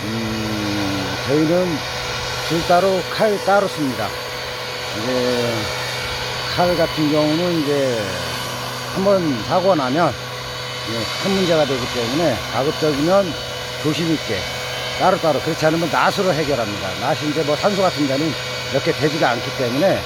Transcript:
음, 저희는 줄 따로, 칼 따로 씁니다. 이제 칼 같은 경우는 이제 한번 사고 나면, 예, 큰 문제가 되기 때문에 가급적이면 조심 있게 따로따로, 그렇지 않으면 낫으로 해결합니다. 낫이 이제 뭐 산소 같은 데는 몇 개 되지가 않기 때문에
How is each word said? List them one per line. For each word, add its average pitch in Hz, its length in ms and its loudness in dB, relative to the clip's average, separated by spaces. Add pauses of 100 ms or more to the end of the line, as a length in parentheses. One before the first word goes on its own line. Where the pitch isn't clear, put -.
음, 107 1000 -2 (200)
저희는 160 520 2 (680)
줄 160 180 0
따로, 180 340 4 (140)
칼 202 300 2
따로 196 240 4
씁니다. 117 400 -2 (880)
이제 123 540 0 (1040)
칼 180 200 2
같은 156 360 2
경우는 156 500 2
이제 135 400 2 (920)
한번 175 500 2
사고 180 300 4
나면, 143 380 2 (800)
예, 113 300 -4
큰 190 100 0
문제가 170 320 4
되기 131 160 0 (140)
때문에 127 420 2 (160)
가급적이면 156 800 2 (500)
조심 156 300 0
있게 113 260 -2 (600)
따로따로, 160 440 4
그렇지 160 240 -2
않으면 160 260 2
낫으로 170 400 2
해결합니다. 117 560 0 (120)
낫이 143 300 0
이제 156 140 0
뭐 147 120 2
산소 196 260 2
같은 147 260 2
데는 139 240 2 (400)
몇 131 120 0
개 160 80 2
되지가 147 380 2
않기 120 280 -2
때문에 131 480 2